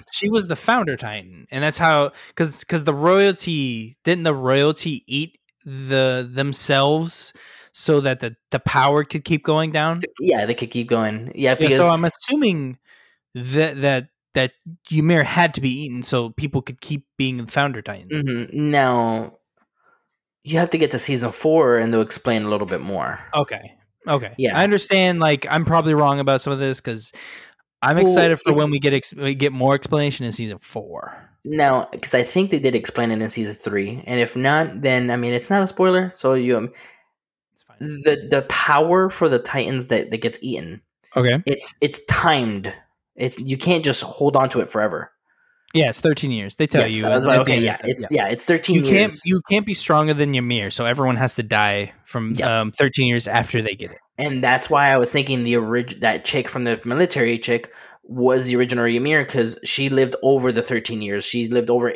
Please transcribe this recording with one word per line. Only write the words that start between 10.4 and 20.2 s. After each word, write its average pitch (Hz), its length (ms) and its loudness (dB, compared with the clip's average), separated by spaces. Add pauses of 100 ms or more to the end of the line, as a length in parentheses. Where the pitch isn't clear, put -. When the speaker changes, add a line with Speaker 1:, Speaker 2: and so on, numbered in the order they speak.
Speaker 2:
they 117 100 0
could 117 160 -6
keep 120 180 -6
going. 113 460 -2
Yeah, 131 180 2
Speaker 1:
Yeah, - 20 2
Speaker 2:
because 139 240 2
Speaker 1:
so 170 100 6
I'm 165 160 2
assuming 170 720 -2 (560)
that, 135 460 -2
that, 135 280 0 (260)
that 131 180 0 (400)
Ymir 156 320 4
had 170 300 0
to 131 80 -6
be 135 80 0
eaten 127 320 -6
so 120 280 -2
people 139 300 -4
could - 220 -12
keep 147 240 -8 (100)
being 131 220 -2
the 117 80 -10
founder 139 340 -2
Titan. 95 300 -14
Speaker 2:
Mm-hmm. 143 600 -4
Now, 120 680 0 (1080)